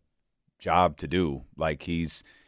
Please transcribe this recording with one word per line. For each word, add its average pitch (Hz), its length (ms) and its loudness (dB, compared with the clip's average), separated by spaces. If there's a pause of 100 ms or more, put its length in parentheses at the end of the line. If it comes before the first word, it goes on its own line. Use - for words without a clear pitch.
(580)
job 87 380 2
to - 100 -10
do. 76 360 0 (160)
Like, 78 240 -2
he's, 82 420 -4 (240)